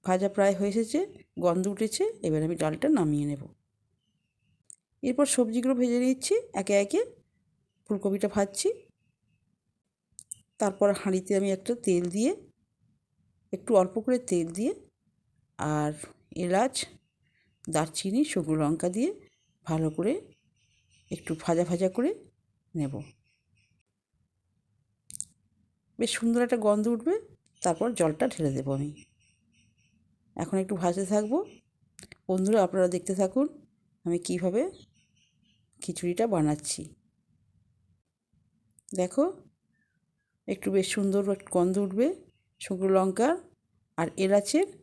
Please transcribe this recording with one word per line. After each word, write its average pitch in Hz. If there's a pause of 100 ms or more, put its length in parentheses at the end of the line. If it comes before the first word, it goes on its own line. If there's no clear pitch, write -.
ভাজা 185
প্রায় 196
হয়ে 202
এসেছে, 226 (400)
গন্ধ 175
উঠেছে, 214 (180)
এবার 156
আমি 165
ডালটা 156
নামিয়ে 151
নেব। 143 (1500)
এরপর 269
সবজিগুলো 247
ভেজে 240
নিচ্ছি 262 (180)
একে 196
একে। 330 (840)
ফুলকপিটা 202
ভাজছি, 202 (1900)
তারপর 202
হাঁড়িতে 185
আমি 196
একটা 190
তেল 180
দিয়ে, 220 (1200)
একটু 196
অল্প 185
করে 247
তেল 175
দিয়ে, 214 (840)
আর 151 (420)
এলাচ, 190 (840)
দারচিনি, 160
শুকনো 160
লঙ্কা 156
দিয়ে 233 (540)
ভালো 160
করে 175 (960)
একটু - (100)
ভাজা 170
ভাজা 175
করে 247 (680)
নেব। 143 (3000)
বেশ 226
সুন্দর 233
একটা 240
গন্ধ 214
উঠবে, 240 (480)
তারপর 180
জলটা 160
ঢেলে 156
দেবো 135
আমি। 143 (1400)
এখন -
একটু 190
ভাজতে 180
থাকবো। 214 (880)
বন্ধুরা, 190
আপনারা 185
দেখতে 180
থাকুন 196 (600)
আমি 175
কীভাবে 185 (1080)
খিচুড়িটা 175
বানাচ্ছি। 151 (2250)
দেখো, 185 (1200)
একটু 196
বেশ 190
সুন্দর 202 (100)
একটা 196
গন্ধ 180
উঠবে 202 (520)
শুকনো 190
লঙ্কার 190 (640)
আর 165 (100)
এলাচের। 202 (160)